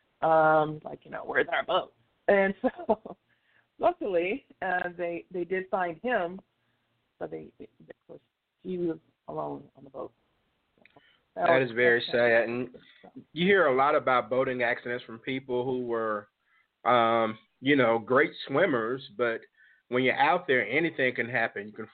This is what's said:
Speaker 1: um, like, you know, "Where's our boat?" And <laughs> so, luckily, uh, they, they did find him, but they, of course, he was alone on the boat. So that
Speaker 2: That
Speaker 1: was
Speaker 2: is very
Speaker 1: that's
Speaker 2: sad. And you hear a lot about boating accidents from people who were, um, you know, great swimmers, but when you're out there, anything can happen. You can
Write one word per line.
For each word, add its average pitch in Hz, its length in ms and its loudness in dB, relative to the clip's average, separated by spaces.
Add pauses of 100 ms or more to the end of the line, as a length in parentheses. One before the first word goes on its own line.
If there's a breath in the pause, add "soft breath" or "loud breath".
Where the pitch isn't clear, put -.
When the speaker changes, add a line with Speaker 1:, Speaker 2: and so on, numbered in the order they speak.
(220)
Speaker 1:
um, 156 600 4
like, 143 200 -14
you - 60 -20
know, - 140 -10
"Where's 139 280 0
our 139 120 0
boat?" - 280 -2 (360)
And 196 300 4
<laughs> - 40 -20
so, 247 540 -4 (600)
luckily, 208 680 -2 (160)
uh, 180 340 -2
they, 170 340 -8
they 180 140 -6
did 190 260 -6
find 175 320 -4
him, 190 380 -4 (800)
but 160 100 -10
they, 156 180 -14 (120)
of - 360 -20 (120)
course, 156 120 -20 (440)
he 185 140 -6
was 165 200 -4 (300)
alone 147 340 -10 (140)
on 143 80 -20
the 139 60 -20
boat. 135 220 -14 (600)
So - 80 -20 (540 soft breath)
that 175 100 0
Speaker 2:
That 135 140 6
Speaker 1:
was 127 80 0
Speaker 2:
is 113 80 -10
very 120 240 4
Speaker 1:
that's 120 120 -8
Speaker 2:
sad. 117 360 4
And 120 200 -6 (640 loud breath)
you 170 140 0
hear 190 200 4
a 131 100 2
lot 143 180 2
about 123 360 2
boating 127 320 -2
accidents 120 420 -4
from 113 140 -14
people 131 460 -4
who 127 220 -4
were, 113 400 -4 (580)
um, 113 540 2 (220)
you 139 160 4
know, 113 220 4
great 110 340 2 (160)
swimmers, 135 540 0 (140)
but 117 240 -2 (480 soft breath)
when 127 140 0
you're 127 140 2
out 170 320 2
there, 123 200 2
anything 135 460 0
can 117 140 -4
happen. 113 400 -4
You 107 40 -16
can 110 220 -14